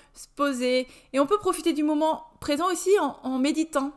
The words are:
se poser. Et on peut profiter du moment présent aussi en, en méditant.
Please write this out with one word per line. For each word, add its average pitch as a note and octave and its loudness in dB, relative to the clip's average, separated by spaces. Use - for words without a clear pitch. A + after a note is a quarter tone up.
se - -18
poser. B3+ 0
Et C4+ 0
on C#4+ 4
peut G#4 0
profiter E4+ 0
du D4 0
moment D#4 0
présent D#4+ 0
aussi F4+ -2
en, D4+ -2
en C4 -4
méditant. D4 0